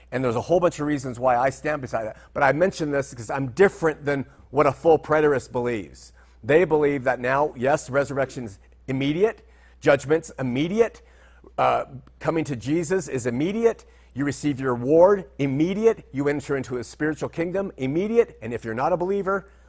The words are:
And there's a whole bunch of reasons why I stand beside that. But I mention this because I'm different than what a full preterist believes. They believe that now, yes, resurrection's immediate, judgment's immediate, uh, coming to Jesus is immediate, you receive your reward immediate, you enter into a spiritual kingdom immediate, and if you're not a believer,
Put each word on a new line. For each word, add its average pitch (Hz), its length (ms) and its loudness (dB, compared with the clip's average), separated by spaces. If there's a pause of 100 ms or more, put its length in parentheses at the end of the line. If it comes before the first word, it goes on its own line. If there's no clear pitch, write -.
(120)
And 127 100 -4
there's 120 140 0
a 120 60 0
whole 175 180 2
bunch 170 180 2
of 147 80 -4
reasons 131 320 -4
why 123 200 2
I 131 100 2
stand 151 320 -4
beside 117 240 -6
that. 107 140 -10 (160)
But 143 80 -2
I 135 100 6
mention 165 380 0
this 139 200 -2
because 117 200 -12
I'm 135 220 -4
different 165 520 2
than 139 220 -2 (240)
what 143 160 4
a 135 60 4
full 160 260 4
preterist 151 540 0
believes. 117 600 -6 (320)
They 151 200 4
believe 147 400 0
that 123 140 0
now, 135 380 0
yes, 131 320 0
resurrection's 131 680 -4 (300)
immediate, 147 600 -2 (320)
judgment's 139 580 2
immediate, 160 640 0 (560)
uh, 127 300 2 (340)
coming 156 240 -2
to 143 120 -6
Jesus 156 520 -2
is 123 180 -6
immediate, 190 600 -2 (280)
you 135 100 -4
receive 143 360 -2
your 131 140 0
reward 165 500 6 (140)
immediate, 175 760 0
you 139 160 -2
enter 143 280 -2
into 123 220 -6
a 120 60 -8
spiritual 151 440 -4
kingdom 180 480 -6
immediate, 185 680 0
and 113 120 -8
if 113 100 -8
you're 113 100 -6
not 139 180 -2
a 180 40 2
believer, 190 520 -2 (200)